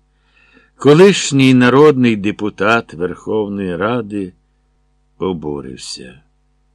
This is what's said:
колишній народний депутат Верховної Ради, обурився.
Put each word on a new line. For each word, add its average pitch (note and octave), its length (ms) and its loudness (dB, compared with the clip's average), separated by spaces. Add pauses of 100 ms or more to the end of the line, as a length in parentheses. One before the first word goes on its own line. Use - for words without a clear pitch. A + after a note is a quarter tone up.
(760)
колишній C#3+ 760 4
народний B2+ 640 4
депутат G#2 760 -4
Верховної G2 840 -8
Ради, G#2 560 -6 (840)
обурився. C#2+ 1000 -10 (540)